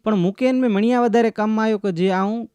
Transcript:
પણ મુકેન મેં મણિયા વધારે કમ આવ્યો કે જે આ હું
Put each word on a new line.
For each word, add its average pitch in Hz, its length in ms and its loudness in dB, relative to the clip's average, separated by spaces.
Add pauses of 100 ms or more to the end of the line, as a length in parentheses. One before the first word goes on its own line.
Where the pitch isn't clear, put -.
પણ 214 140 0
મુકેન 254 420 0
મેં 247 120 0
મણિયા 240 320 2
વધારે 226 260 2
કમ 214 280 -2
આવ્યો 220 200 0
કે 202 140 -4
જે 175 180 0
આ 185 140 0
હું 214 120 -4 (180)